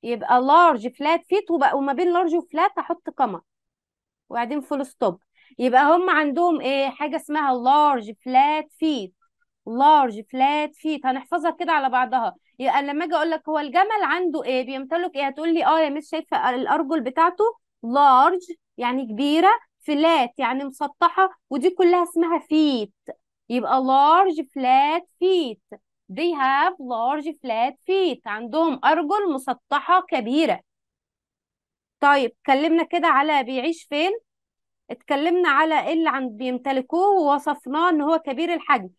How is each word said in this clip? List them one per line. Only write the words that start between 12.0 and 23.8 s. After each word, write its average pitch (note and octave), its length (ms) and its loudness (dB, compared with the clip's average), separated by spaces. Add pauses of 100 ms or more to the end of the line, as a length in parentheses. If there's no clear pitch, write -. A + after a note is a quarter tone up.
يبقى C4+ 240 0
لما C#4+ 220 -4
اجي E4 100 -4
اقول D#4+ 160 0
لك D#4 180 -8
هو D#4 100 -2
الجمل F#4 440 -4
عنده D#4 400 -4
ايه، B3+ 220 -4
بيمتلك C#4 500 -8
ايه، C#4 120 -4
هتقول D#4 260 -4
لي E4 120 0
اه D#4 140 2
يا D#4 100 0
مس D4 220 -10
شايفة D#4 380 -4
الارجل C#4 520 -2
بتاعته E4 420 0 (420)
large C#4+ 680 4 (220)
يعني B3 280 -4
كبيرة، D4 540 2 (300)
flat D4+ 480 0
يعني C4 260 -4
مسطحة، E4+ 680 0 (200)
ودي C#4 200 0
كلها F4+ 340 2
اسمها E4+ 360 -2
feet. D4 760 -2 (360)
يبقى B3 320 0